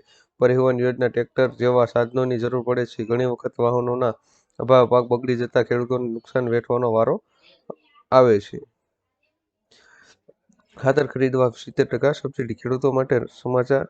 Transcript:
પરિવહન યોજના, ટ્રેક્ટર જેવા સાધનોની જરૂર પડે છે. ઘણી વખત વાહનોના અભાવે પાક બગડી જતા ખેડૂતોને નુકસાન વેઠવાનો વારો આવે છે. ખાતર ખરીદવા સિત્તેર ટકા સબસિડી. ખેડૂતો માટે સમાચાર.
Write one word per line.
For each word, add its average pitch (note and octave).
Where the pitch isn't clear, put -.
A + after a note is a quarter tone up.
પરિવહન B2+
યોજના, B2
ટ્રેક્ટર A#2+
જેવા B2
સાધનોની B2
જરૂર A#2+
પડે B2
છે. -
ઘણી A#2+
વખત B2
વાહનોના B2
અભાવે B2
પાક A#2+
બગડી B2
જતા A#2+
ખેડૂતોને B2
નુકસાન A#2
વેઠવાનો A#2+
વારો A2+
આવે B2+
છે. -
ખાતર C3+
ખરીદવા B2+
સિત્તેર -
ટકા C3
સબસિડી. C3
ખેડૂતો B2+
માટે C3
સમાચાર. B2+